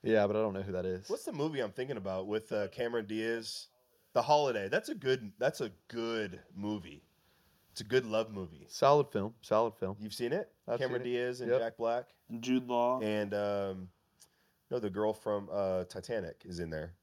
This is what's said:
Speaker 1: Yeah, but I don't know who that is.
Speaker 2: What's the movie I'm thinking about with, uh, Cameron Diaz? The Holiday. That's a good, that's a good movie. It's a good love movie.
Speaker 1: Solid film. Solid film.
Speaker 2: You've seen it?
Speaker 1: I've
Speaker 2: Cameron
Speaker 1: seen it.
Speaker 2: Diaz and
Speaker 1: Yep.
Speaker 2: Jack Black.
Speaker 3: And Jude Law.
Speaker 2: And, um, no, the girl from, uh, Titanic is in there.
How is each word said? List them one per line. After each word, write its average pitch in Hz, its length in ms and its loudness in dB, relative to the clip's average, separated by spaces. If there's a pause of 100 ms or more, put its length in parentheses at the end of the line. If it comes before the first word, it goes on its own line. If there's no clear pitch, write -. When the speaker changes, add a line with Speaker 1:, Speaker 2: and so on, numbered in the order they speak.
Speaker 1:
Yeah, 107 240 6
but 104 80 0
I - 40 2
don't 104 140 0
know 95 80 -4
who 98 100 -6
that 92 140 -2
is. 92 240 -4
Speaker 2:
What's 226 140 -4
the 294 80 -6
movie 151 280 -2
I'm 104 120 -2
thinking 131 240 -6
about 95 320 -4
with, 110 240 -2
uh, 104 160 0
Cameron 117 380 -2
Diaz? 110 600 -4 (460)
The 120 100 2
Holiday. 131 460 4
That's 185 220 0
a 302 40 -4
good, 131 460 0
that's 143 200 0
a 110 120 -4 (160)
good 113 500 -4 (160)
movie. 98 480 -6 (680)
It's - 80 -10
a 113 40 -8
good 120 220 4
love 110 260 0
movie. 85 360 -10
Speaker 1:
Solid 139 400 6
film. 104 320 -2
Solid 110 340 2
film. 95 240 -4
Speaker 2:
You've 104 160 -10
seen 120 180 -2
it? 196 200 -4 (160)
Speaker 1:
I've 120 100 0
Speaker 2:
Cameron 123 240 -2
Speaker 1:
seen 120 100 -2
it. 123 40 0
Speaker 2:
Diaz 123 240 -2
and 120 100 -2
Speaker 1:
Yep. 127 100 4
Speaker 2:
Jack 113 160 -2
Black. 117 280 0 (260)
Speaker 3:
And 113 100 -8
Jude 127 280 2
Law. 123 320 4
Speaker 2:
And, 107 340 0
um, 98 540 -2 (840)
no, 123 80 0
the 110 100 -2
girl 107 240 2
from, 101 400 -2
uh, 95 320 0
Titanic 92 600 -6
is 87 160 -8
in 82 100 -4
there. 82 320 -6